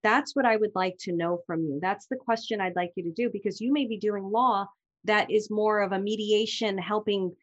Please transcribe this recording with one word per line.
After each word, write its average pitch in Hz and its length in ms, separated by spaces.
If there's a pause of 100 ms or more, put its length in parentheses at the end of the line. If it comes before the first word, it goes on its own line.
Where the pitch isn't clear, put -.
That's 226 340
what 254 100
I 226 100
would 214 180
like 185 260
to 185 120
know 175 340
from 160 180
you. 143 180
That's 196 240
the 262 100
question 226 440
I'd 180 160
like 180 200
you 185 80
to 170 80
do, 233 180
because 202 300
you 247 120
may 285 140
be 220 120
doing 202 260
law 208 420 (380)
that 208 260
is 208 200
more 214 300
of 196 120
a 190 60
mediation, 214 800
helping 196 640